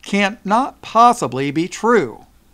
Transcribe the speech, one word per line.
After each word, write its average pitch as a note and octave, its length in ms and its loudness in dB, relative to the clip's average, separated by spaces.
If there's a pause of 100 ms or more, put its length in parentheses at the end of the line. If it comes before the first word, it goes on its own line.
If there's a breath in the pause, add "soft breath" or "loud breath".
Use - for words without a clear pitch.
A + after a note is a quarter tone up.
can't G3+ 420 -4
not A3+ 380 -2
possibly C#3+ 680 2
be D#3+ 180 -4
true. G#3 580 -2 (280)